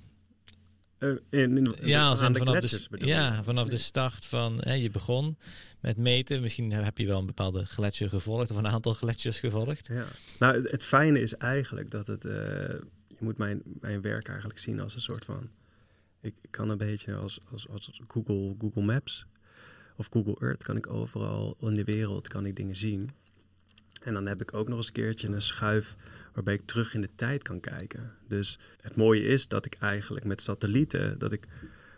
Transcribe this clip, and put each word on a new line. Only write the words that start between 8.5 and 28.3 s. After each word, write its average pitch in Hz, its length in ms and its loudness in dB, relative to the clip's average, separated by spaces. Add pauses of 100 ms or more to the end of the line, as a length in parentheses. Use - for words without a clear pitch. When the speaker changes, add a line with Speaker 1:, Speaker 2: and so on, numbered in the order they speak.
Speaker 2:
of 104 60 -2
een 104 100 0
aantal 113 260 2
gletsjers 117 460 -2
gevolgd. 123 480 -2
Speaker 1:
Ja. 120 180 -4 (340)
Nou, 127 220 8
het, 123 100 -2
het 131 120 -2
fijne 143 380 6
is 113 140 0
eigenlijk 120 560 -4
dat 104 160 -6
het, 104 180 -6
eh, - 80 -4 (720)
je - 120 -20
moet 110 180 -4
mijn, 101 240 -2 (180)
mijn 104 220 -4
werk 107 260 -4
eigenlijk 104 320 -8
zien 107 200 -4
als 101 160 -6
een 120 60 -8
soort 113 240 -8
van, 98 240 -8 (720)
ik, 113 200 -8
ik - 100 -20
kan 107 180 -4
een 107 80 -2
beetje 104 380 -4
als, 101 240 -8 (120)
als, - 180 -12
als - 380 -14
Google, 98 520 -2
Google 107 240 0
Maps 117 420 0 (720)
of - 160 -6
Google 104 280 2
Earth - 240 -2
kan 104 140 -4
ik - 120 -6
overal 104 720 -4
in 110 140 0
de 104 100 2
wereld 104 440 -2
kan 98 180 -6
ik 98 100 -4
dingen 98 200 -4
zien. 107 340 -2 (920)
En 117 100 -6
dan 98 120 -2
heb 98 160 -4
ik - 120 -8
ook 110 140 -2
nog 120 100 -2
eens 113 100 -4
een - 60 -10
keertje 110 340 -2
een 104 140 -2
schuif 107 540 0 (380)
waarbij 101 200 0
ik 101 120 -2
terug 117 280 -2
in 110 80 -2
de 95 140 -4
tijd 131 280 -2
kan 90 160 -8
kijken. 104 540 -10 (140)
Dus 101 320 -2 (220)